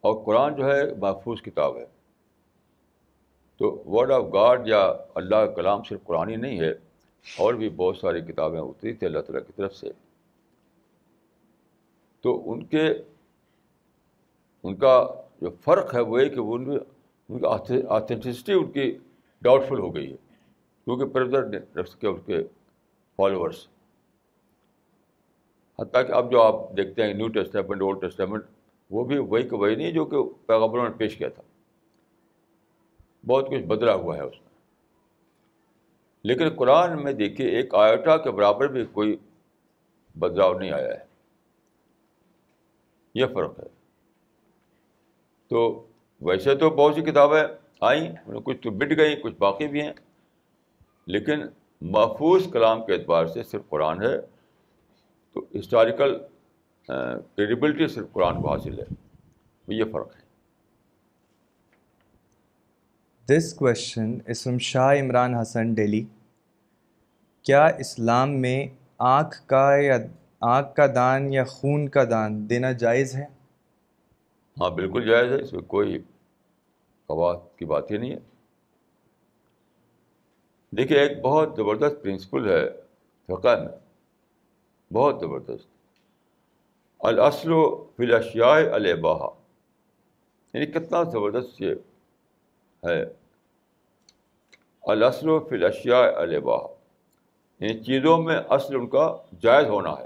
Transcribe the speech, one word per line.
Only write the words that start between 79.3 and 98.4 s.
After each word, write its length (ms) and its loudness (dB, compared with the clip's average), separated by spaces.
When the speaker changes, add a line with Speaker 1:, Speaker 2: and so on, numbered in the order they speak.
Speaker 1:
دیکھیے، 280 2
ایک 220 2
بہت 340 2
زبردست 480 0
پرنسپل 460 -4
ہے 200 4
فقہ 220 -2
میں، 440 -2
بہت 260 2
زبردست، 520 -10
الاصل 500 2
فی 80 0
الاشیاء 680 4
الاباحہ، 560 0
یعنی 120 -2
کتنا 380 -2
زبردست 580 -4
یہ 120 -2
ہے، 140 0
الاصل 460 2
فی 60 -4
الاشیاء 600 4
الاباحہ، 520 -2
یعنی 240 -6
چیزوں 340 4
میں 200 0